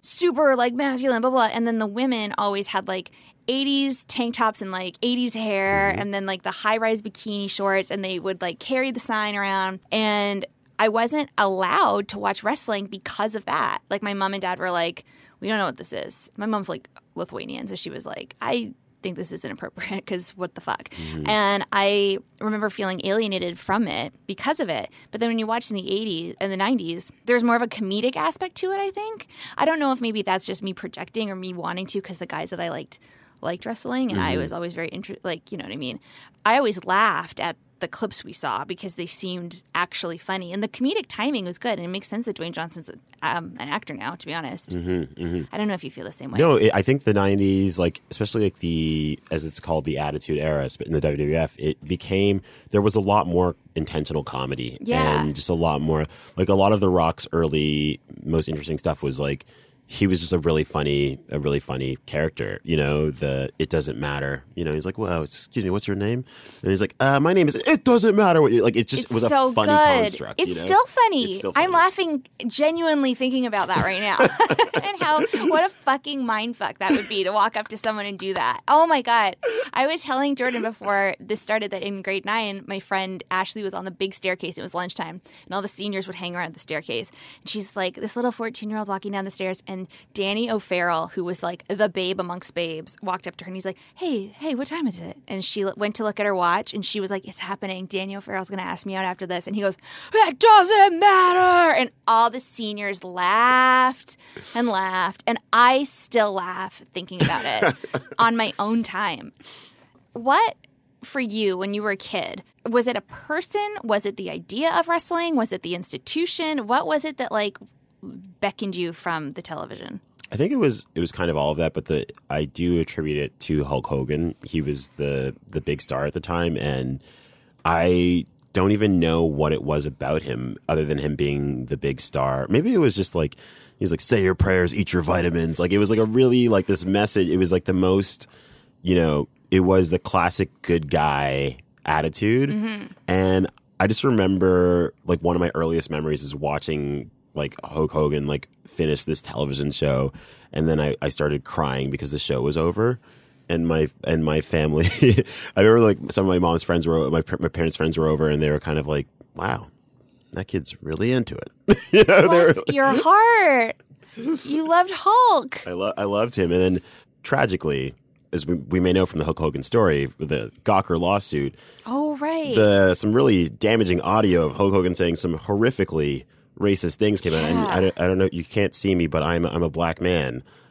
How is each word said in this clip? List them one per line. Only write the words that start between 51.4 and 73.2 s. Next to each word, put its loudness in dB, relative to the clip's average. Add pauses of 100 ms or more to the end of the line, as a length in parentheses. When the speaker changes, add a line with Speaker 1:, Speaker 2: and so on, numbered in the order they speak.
Speaker 2:
it -4
became, 0 (300)
there 4
was 4
a 2
lot 2
more 0 (180)
intentional -4
comedy -8
Speaker 1:
Yeah. 0
Speaker 2:
and -2
just -2
a 2
lot 2
more, 0 (320)
like, 2
a 6
lot 6
of 4
The 4
Rock's 2
early, 0 (220)
most 0
interesting -4
stuff -2
was, -2
like, -4 (460)
he 0
was 4
just 0
a 4
really 2
funny, -2 (120)
a -4
really 0
funny -6
character, -4
you 0
know, 2
the -4
"It -2
doesn't -2
matter," -6 (100)
you -4
know, -2
he's -4
like, -8
"Well, -2
excuse -6
me, -2
what's -2
your -2
name?" -2 (380)
And 0
he's 2
like, -2
"Uh, 4
my 4
name 4
is," -2
"It 2
doesn't 6
matter 6
what 6
you," 6
like, 4
it 2
just -2
Speaker 1:
It's -4
Speaker 2:
was 4
a 6
Speaker 1:
so 4
Speaker 2:
funny 2
Speaker 1:
good. 6
Speaker 2:
construct, -4
Speaker 1:
It's 0
Speaker 2:
you -2
know? -2
Speaker 1:
still 4
funny. 2
Speaker 2:
It's -2
still -4
Speaker 1:
I'm 2
Speaker 2:
funny. 6
Speaker 1:
laughing 0 (200)
genuinely 2
thinking 0